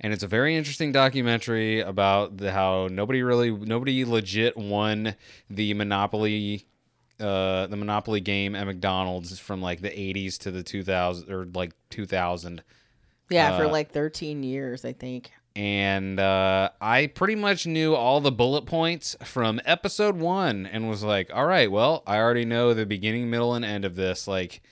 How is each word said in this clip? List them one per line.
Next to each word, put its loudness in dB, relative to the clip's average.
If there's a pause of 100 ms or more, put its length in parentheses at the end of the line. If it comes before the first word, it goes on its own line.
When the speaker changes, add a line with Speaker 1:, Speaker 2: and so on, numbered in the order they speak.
Speaker 1:
And 2
it's 0
a -2
very 4
interesting -2
documentary 2
about 2
the, -2
how 2
nobody 0
really, 2
nobody -2
legit 0
won 0 (340)
the -2
Monopoly, 0 (540)
uh, 0
the -8
Monopoly -2
game -2
at -6
McDonald's -4
from, -8
like, -4
the -6
eighties -6
to -8
the -6
two -8
thousand -2
or, -8 (100)
like, -4 (180)
two -8
thousand. -4 (680)
Speaker 2:
Yeah, 4
for, 2
Speaker 1:
Uh, 2
Speaker 2:
like, -2
thirteen -6
years, -8
I -10
think. -12 (240)
Speaker 1:
And, 0
uh, 4 (100)
I 2
pretty 0
much 0
knew 2
all 4
the 4
bullet 2
points -2
from 0
episode 0
one -2
and -4
was -4
like, 0
"All 0
right, 4
well, 2
I 2
already 2
know 4
the 0
beginning, -2
middle, 0
and -4
end -4
of -4
this." -2
Like, -4